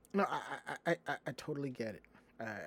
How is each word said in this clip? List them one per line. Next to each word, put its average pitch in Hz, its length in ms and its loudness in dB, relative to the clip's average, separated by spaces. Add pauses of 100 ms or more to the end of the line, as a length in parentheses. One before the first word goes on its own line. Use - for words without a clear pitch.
(160)
No, 196 140 8
I, 147 100 0 (460)
I, 170 60 6
I, 165 40 4 (120)
I, 143 80 2 (100)
I 147 100 -2
totally 143 340 -2
get 113 260 -2
it. - 60 -14 (380)
I, 117 40 -4 (220)